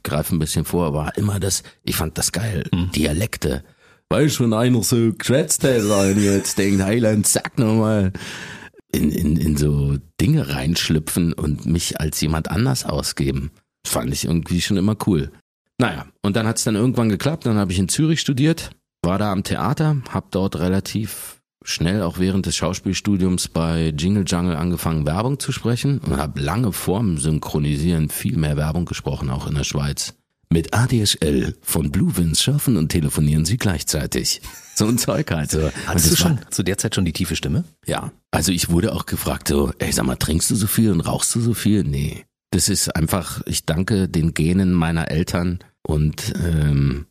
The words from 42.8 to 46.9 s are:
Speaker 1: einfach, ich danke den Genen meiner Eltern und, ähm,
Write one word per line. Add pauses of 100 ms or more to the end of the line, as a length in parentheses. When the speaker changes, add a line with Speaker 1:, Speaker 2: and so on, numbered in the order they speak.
Speaker 1:
einfach,
ich
danke
den
Genen
meiner
Eltern (280)
und,
ähm,